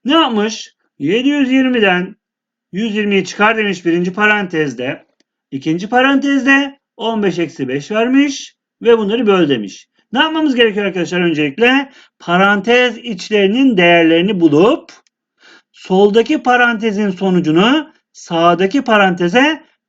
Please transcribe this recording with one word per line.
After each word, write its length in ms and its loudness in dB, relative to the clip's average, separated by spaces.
Ne 80 -2
yapmış? 600 -2
Yedi 300 -2
yüz 220 0
yirmiden 640 0
yüz 240 -6
yirmiyi 300 0
çıkar 320 0
demiş 280 -4
birinci 280 -2
parantezde. 920 -4
İkinci 380 -6
parantezde 880 0
on 260 -4
beş 160 -2
eksi 280 -6
beş 240 -6
vermiş 640 -2
ve 160 4
bunları 300 -2
böl 220 2
demiş. 380 -6
Ne 60 -2
yapmamız 360 0
gerekiyor 300 -2
arkadaşlar 360 -4
öncelikle? 680 0
Parantez 800 2
içlerinin 800 0
değerlerini 600 2
bulup 520 2
soldaki 720 0
parantezin 640 0
sonucunu 800 0
sağdaki 680 0
paranteze 800 0